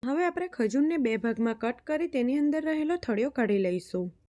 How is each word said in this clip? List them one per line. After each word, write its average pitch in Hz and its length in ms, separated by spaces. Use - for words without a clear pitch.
હવે 349 180
આપણે 359 300
ખજૂરને 277 360
બે 220 80
ભાગમાં 226 480
કટ 233 280
કરી 330 260
તેની 254 260
અંદર 302 240
રહેલો 311 400
થળિયો 233 320
કાઢી 202 300
લઈશું 180 360